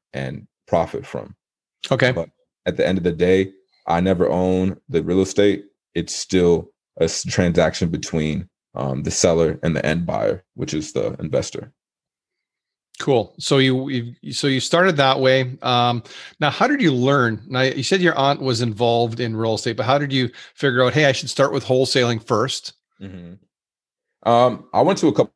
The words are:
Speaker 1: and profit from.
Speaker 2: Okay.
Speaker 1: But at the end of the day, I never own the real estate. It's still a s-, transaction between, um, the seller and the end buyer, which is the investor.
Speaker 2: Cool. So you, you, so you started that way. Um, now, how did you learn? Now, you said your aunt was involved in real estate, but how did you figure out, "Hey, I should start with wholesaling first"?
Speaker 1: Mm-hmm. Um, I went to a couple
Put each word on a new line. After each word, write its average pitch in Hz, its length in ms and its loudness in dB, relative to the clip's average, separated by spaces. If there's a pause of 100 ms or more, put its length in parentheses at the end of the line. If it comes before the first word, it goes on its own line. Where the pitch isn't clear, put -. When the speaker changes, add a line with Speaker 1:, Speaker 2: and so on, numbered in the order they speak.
(140)
Speaker 1:
and 67 320 -10 (220)
profit - 380 -2
from. - 300 -12 (560)
Speaker 2:
Okay. 131 200 2
Speaker 1:
But 85 180 -6 (360)
at 87 120 -2
the - 100 2
end 95 100 0
of 85 60 -4
the 87 100 2
day, 92 380 2 (360)
I 85 140 2
never 90 280 2
own 92 480 0 (120)
the 82 120 0
real 90 200 0
estate. 101 440 2 (300)
It's 85 200 -6
still 87 560 2 (280)
a 82 60 4
s-, - 180 -4
transaction 85 680 0
between, 78 580 -4 (280)
um, 67 280 -4
the - 80 -4
seller 82 520 2
and 80 120 0
the - 100 -4
end 85 200 -2
buyer, 52 380 -4 (120)
which - 200 -8
is - 180 -6
the - 260 -4
investor. - 540 -6 (1300)
Speaker 2:
Cool. 117 400 0
So 139 200 2
you, 131 280 2 (340)
you, 143 120 -12
so - 140 -2
you 135 120 0
started 170 380 2
that 131 240 2
way. 131 400 2
Um, 120 420 0 (380)
now, 147 80 2
how 220 180 0
did 277 140 0
you 165 120 4
learn? 123 540 2
Now, 123 140 -2
you 135 200 0
said 190 200 0
your 165 160 2
aunt 139 240 2
was 123 200 -2
involved 117 600 0
in 110 160 -4
real 113 180 -2
estate, 110 220 -6
but 104 80 -4
how 139 120 2
did 143 140 -2
you 127 180 0 (260)
figure 127 280 2
out, 127 100 2
"Hey, 151 120 4
I 135 80 4
should - 160 -6
start 139 240 0
with 139 100 -4
wholesaling 127 580 0
first"? 123 520 -2 (280)
Speaker 1:
Mm-hmm. 92 340 -16 (920)
Um, 120 440 2
I 107 80 4
went 180 180 2
to 160 80 2
a 131 60 4
couple - 220 2